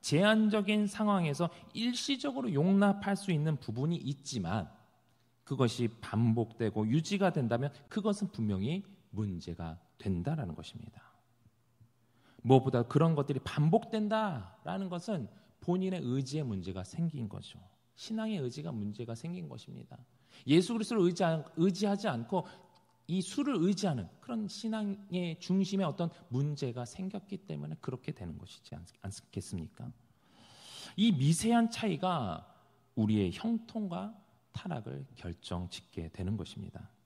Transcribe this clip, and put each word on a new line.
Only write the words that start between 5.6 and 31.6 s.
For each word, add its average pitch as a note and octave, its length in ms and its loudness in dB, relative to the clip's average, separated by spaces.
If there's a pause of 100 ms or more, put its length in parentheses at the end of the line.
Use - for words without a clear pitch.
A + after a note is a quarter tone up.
반복되고 A2+ 880 0
유지가 E3+ 460 2
된다면 B2 380 0 (160)
그것은 G#3 440 -2
분명히 A2 520 -2 (280)
문제가 F2 680 -6 (220)
된다라는 F2 540 -2
것입니다. - 460 -16 (1400)
무엇보다 B2+ 420 6
그런 D#3+ 300 4
것들이 C#3+ 260 0
반복된다라는 G3 1500 0
것은 F3 380 -4 (320)
본인의 F#3 440 0
의지에 C3 380 -2
문제가 F#2+ 420 -4
생긴 D3 460 -4
거죠. F#2+ 300 -14 (360)
신앙의 A3 420 -4
의지가 D3 340 -6
문제가 A2+ 420 -6
생긴 E3+ 340 -8
것입니다. B2+ 500 -16 (500)
예수 F3 260 6
그리스도를 A3 300 2
의지, F3+ 200 4 (320)
의지하지 G3 520 4
않고 D3+ 400 0 (580)
이 F3+ 160 0
술을 C#4+ 380 -2
의지하는 E3 480 2 (140)
그런 A3 260 -4
신앙의 G3 920 -4
중심에 F#3+ 440 2
어떤 E3 260 0 (200)
문제가 C3 560 -2
생겼기 F#3+ 600 -8
때문에 D#3 340 -6
그렇게 - 320 -6
되는 E2+ 280 -8
것이지 - 340 -16
않-, F2 120 -14 (160)
않겠습니까? G2 920 -10 (1040)
이 A3 160 6
미세한 G3+ 580 4